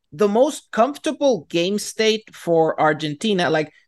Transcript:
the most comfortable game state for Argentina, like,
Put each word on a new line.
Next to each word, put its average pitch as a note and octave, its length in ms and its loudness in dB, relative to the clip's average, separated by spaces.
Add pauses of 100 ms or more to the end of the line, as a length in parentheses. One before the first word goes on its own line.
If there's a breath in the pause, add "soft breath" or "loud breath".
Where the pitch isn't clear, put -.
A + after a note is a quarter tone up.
(120)
the G3+ 160 0
most B3+ 440 0
comfortable C4+ 800 0
game F3 280 0
state A3 560 -2
for E3 480 0
Argentina, D#3 680 0
like, D#3 220 -2 (160)